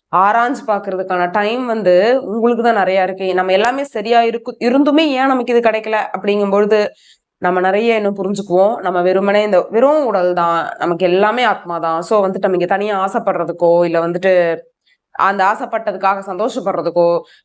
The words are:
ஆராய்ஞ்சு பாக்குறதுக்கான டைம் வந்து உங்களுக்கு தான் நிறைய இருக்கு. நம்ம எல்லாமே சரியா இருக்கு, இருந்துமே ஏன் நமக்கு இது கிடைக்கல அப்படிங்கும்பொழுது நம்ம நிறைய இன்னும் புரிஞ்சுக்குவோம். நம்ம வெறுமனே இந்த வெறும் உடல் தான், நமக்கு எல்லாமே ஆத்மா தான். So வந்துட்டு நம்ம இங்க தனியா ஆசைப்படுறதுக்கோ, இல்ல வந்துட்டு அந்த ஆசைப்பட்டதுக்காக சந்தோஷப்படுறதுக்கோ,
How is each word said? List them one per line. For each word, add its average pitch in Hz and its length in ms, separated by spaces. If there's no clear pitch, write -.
ஆராய்ஞ்சு 226 500
பாக்குறதுக்கான 185 640
டைம் 220 360
வந்து 220 560
உங்களுக்கு 226 400
தான் 226 200
நிறைய 185 200
இருக்கு. 185 320
நம்ம 185 180
எல்லாமே 240 320
சரியா 233 380
இருக்கு, 233 380
இருந்துமே 285 480
ஏன் 262 180
நமக்கு 247 300
இது 233 140
கிடைக்கல 220 260
அப்படிங்கும்பொழுது 208 680
நம்ம 180 220
நிறைய 208 360
இன்னும் 202 200
புரிஞ்சுக்குவோம். 196 600
நம்ம 180 260
வெறுமனே 196 400
இந்த 202 280
வெறும் 277 360
உடல் 180 280
தான், 170 440
நமக்கு 175 280
எல்லாமே 214 360
ஆத்மா 175 360
தான். 165 240
So 202 240
வந்துட்டு 190 200
நம்ம 190 100
இங்க 175 100
தனியா 196 400
ஆசைப்படுறதுக்கோ, 175 800
இல்ல 170 220
வந்துட்டு 175 500
அந்த 196 260
ஆசைப்பட்டதுக்காக 202 760
சந்தோஷப்படுறதுக்கோ, 175 1000